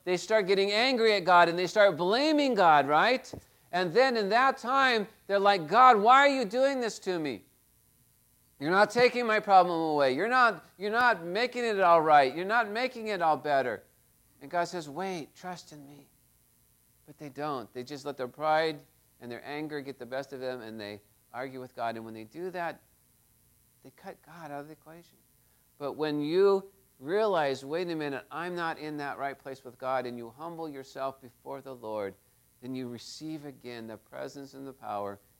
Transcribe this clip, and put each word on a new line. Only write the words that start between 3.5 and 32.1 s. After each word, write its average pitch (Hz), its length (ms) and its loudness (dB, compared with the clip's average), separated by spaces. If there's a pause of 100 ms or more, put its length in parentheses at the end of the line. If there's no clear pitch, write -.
And 175 220 -2
then 247 240 4
in 202 100 0
that 254 300 2
time, 247 500 0 (200)
they're 196 120 2
like, 196 280 2
"God, 240 300 8
why 240 220 8
are 285 80 6
you 269 160 2
doing 254 380 0
this 220 180 -6
to 185 180 -4
me? 139 280 -6 (1120)
You're 147 120 -4
not 208 180 4
taking 240 360 2
my 214 140 2
problem 180 400 6
away. 147 340 2
You're 170 140 -2
not, 233 380 2 (120)
you're 208 140 -6
not 226 320 0
making 240 400 -4
it 214 160 -2
all 170 220 6
right. 147 340 6
You're 170 80 -6
not 220 260 0
making 233 380 -6
it 196 140 -4
all 156 160 2
better." 131 440 -2 (600)
And 139 100 -16
God 170 160 -2
says, 165 220 -10
"Wait, 175 440 -10
trust 180 380 -16
in 147 140 -20
me." 143 240 -20 (960)
But 147 120 -20
they 147 120 -14
don't. 135 440 -8
They 123 100 -10
just 139 220 -14
let 143 120 -8
their 127 100 -6
pride 156 580 -2 (360)
and 120 100 -12
their 117 140 -12
anger 147 340 -10
get 135 180 -14
the 123 80 -14
best 135 280 -10
of 127 80 -12
them, 127 180 -8
and 110 180 -14
they 104 240 -12 (320)
argue 131 280 -12
with 127 120 -18
God. 117 220 -6
And 113 80 -12
when 113 100 -14
they 110 120 -14
do 175 260 -12
that, 170 300 -10 (1000)
they 135 100 -20
cut - 320 -18
God 156 280 -18
out 143 80 -10
of 147 80 -14
the 160 60 -20
equation. 160 440 -20 (600)
But 139 160 -6
when 147 260 -2
you 190 500 2 (300)
realize, 156 640 0
"Wait 170 260 -6
a 165 60 -6
minute, 147 340 -6
I'm 170 240 -8
not 170 260 -6
in 151 180 -10
that 139 200 -8
right 135 220 -8
place 135 240 -16
with 120 140 -18
God," 131 280 -4
and 120 120 -8
you 117 140 -14
humble 160 360 -12
yourself 135 540 -12
before 135 400 -16
the 135 120 -14
Lord, 107 420 -8 (440)